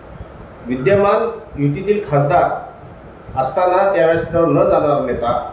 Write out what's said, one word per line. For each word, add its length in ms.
विद्यमान 640
युतीतील 380
खासदार 560
असताना 540
त्या 100
व्यासपीठावर 420
न 100
जाणारा 360
नेता, 460